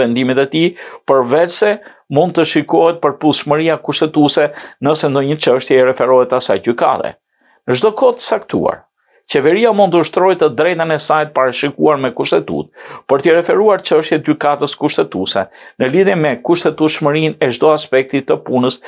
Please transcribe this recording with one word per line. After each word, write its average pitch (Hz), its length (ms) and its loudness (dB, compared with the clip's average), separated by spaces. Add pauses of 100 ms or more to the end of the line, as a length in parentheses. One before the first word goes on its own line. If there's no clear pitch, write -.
vendimet 127 420 0
e - 80 -6
tij, 160 160 0 (400)
përveç 139 540 2
se 208 100 2 (400)
mund 170 240 0
të 165 160 2
shikohet 165 480 0
përputhshmëria 151 800 0
kushtetuese 151 680 0 (340)
nëse 156 240 0
ndonjë 139 320 -2
çështje 131 400 2
i 127 80 4
referohet 127 480 2
asaj 104 320 -2
gjykate. 123 480 -2 (480)
Në 127 160 -2
çdo 220 160 2
kohë 240 240 0
të - 80 -4
saktuar, - 560 -4 (460)
qeveria 220 400 2
mund 202 240 2
të 175 80 4
ushtrojë 180 380 0
të 165 60 2 (120)
drejtën 165 320 0
e 156 80 -2
saj 151 300 0
të 151 80 -10
parashikuar 143 640 0
me 131 60 0 (100)
kushtetutë - 880 -6
për 135 160 2
t'i 165 140 4
referuar 185 500 2
çështjet 156 400 0
gjykatës 147 540 -2
kushtetuese 98 640 -4 (340)
në 131 140 0
lidhje 185 260 2
me 151 140 0 (100)
kushtetueshmërinë 156 960 0
e 135 160 0
çdo 156 160 2
aspekti 135 560 0
të 156 200 0
punës 127 400 -2